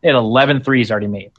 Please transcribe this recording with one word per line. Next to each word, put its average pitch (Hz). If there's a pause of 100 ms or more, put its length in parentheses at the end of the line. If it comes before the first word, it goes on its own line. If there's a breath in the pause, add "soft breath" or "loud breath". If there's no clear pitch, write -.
They 170
had 143
eleven 131
threes 127
already 104
made, 101